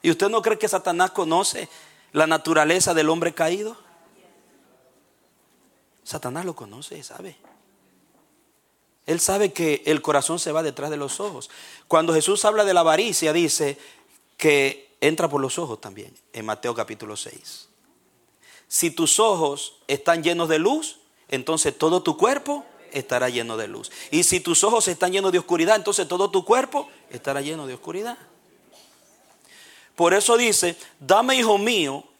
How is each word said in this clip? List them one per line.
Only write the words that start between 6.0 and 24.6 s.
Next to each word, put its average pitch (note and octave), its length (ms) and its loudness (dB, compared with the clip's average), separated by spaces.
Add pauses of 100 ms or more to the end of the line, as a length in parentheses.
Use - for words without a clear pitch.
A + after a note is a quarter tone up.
Satanás D3+ 420 -10
lo E3 100 -8
conoce, B2+ 480 -18
sabe. - 320 -18 (1700)
Él E3 140 -2
sabe G3 320 0
que D#3 340 -2
el D#3 160 0
corazón D3+ 380 0
se D#3+ 140 -4
va D#3+ 100 -2
detrás D3 280 -6
de D3+ 60 -8
los C#3 220 -8
ojos. F#3+ 300 -10 (400)
Cuando E3 240 4
Jesús F#3 320 2
habla G#3+ 180 4
de F#3+ 100 2
la F3+ 80 6
avaricia, D#3+ 520 2
dice D3+ 440 0 (600)
que C#3+ 640 2
entra D#3 260 0
por C#3+ 140 -2
los C3 160 -4
ojos C3+ 240 -8
también, G#2 340 -18 (160)
en A2+ 140 -12
Mateo A2 280 -6
capítulo G#2+ 440 -10
seis. - 500 -16 (1000)
Si E3+ 220 -2
tus E3 280 0
ojos D#3+ 580 0 (100)
están D#3 360 0
llenos E3+ 240 0
de D#3 120 2
luz, C#4 400 0 (280)
entonces C#3 500 -2
todo E3+ 240 2
tu E3 140 0
cuerpo C#4 500 0 (260)
estará B2+ 360 -2
lleno A#2 300 -4
de A2 100 -6
luz. A2+ 240 -14 (200)
Y E3 120 2
si F3 160 2
tus E3+ 240 0